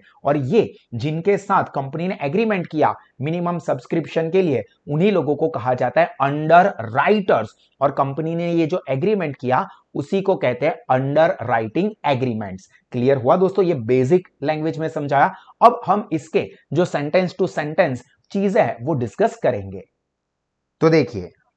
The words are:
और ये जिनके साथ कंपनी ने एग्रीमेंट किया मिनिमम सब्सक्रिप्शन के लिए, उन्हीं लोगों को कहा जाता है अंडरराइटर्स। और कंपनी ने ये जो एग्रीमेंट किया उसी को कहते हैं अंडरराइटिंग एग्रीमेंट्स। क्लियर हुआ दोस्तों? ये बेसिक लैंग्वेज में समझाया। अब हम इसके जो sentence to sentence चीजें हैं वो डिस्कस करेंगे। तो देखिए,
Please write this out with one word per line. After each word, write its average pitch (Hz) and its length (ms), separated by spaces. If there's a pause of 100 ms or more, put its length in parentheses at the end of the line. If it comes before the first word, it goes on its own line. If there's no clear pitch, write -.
(240)
और 147 140
ये 147 300 (260)
जिनके 160 440
साथ 190 260 (120)
कंपनी 147 320
ने 196 140
एग्रीमेंट 185 460
किया 131 260 (280)
मिनिमम 175 360
सब्सक्रिप्शन 160 720
के 185 120
लिए, 135 220 (260)
उन्हीं 165 220
लोगों 147 240
को 160 140
कहा 123 240
जाता 127 280
है 175 60 (140)
अंडरराइटर्स। 156 1300 (260)
और 139 100
कंपनी 147 440
ने 170 160
ये 165 140
जो 160 240
एग्रीमेंट 156 460
किया 131 320 (280)
उसी - 260
को 190 140
कहते 123 300
हैं 170 80 (160)
अंडरराइटिंग 135 1000 (140)
एग्रीमेंट्स। 123 640 (240)
क्लियर 127 240
हुआ 127 180
दोस्तों? 190 300
ये 170 80
बेसिक 131 540 (160)
लैंग्वेज 156 340
में 156 120
समझाया। 147 440 (280)
अब 233 240
हम 202 260
इसके 151 380 (240)
जो 170 120
sentence 165 560
to 175 80
sentence 151 520 (300)
चीजें 202 300
हैं 120 240
वो 160 80
डिस्कस 147 500
करेंगे। 98 400 (1000)
तो 160 80
देखिए, 107 420 (260)